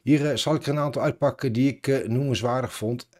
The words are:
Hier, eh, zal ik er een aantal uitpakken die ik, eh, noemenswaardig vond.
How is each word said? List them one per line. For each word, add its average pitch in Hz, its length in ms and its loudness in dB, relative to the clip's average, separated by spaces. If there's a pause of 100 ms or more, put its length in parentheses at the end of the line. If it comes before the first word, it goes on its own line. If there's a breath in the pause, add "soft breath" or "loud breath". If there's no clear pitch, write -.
Hier, 147 280 2
eh, 135 60 0
zal 151 180 0
ik 147 80 -2
er - 60 -6
een 143 100 0
aantal 120 240 -2
uitpakken 135 500 0
die 123 160 4
ik, - 180 -6
eh, 131 220 0
noemenswaardig 123 680 0
vond. 120 340 -6 (120)